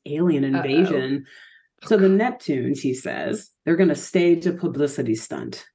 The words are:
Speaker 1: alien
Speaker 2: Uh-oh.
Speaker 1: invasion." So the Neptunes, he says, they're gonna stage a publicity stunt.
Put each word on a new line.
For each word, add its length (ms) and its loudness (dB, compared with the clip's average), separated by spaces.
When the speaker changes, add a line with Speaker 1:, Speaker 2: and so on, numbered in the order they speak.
Speaker 1:
alien 400 0
Speaker 2:
Uh-oh. 80 0
Speaker 1:
invasion." 640 0
So 120 2
the 120 6
Neptunes, 720 0
he 120 -2
says, 560 -6
they're 120 2
gonna 180 4
stage 520 2
a 60 0
publicity 640 -2
stunt. 500 -10